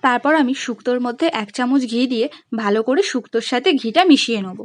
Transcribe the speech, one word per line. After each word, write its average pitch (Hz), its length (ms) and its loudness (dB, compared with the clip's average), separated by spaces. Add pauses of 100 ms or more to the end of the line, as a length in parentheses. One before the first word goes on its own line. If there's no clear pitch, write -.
তারপর 254 320 2
আমি 269 200 2
শুক্তোর 247 460 -4
মধ্যে 240 320 -2
এক 214 200 -6
চামচ 254 320 0
ঘি 233 220 -2
দিয়ে 247 200 0 (280)
ভালো 214 280 0
করে 269 200 2
শুক্তোর 233 480 -4
সাথে 247 220 0
ঘিটা 262 320 0
মিশিয়ে 262 380 4
নেব। 190 220 -10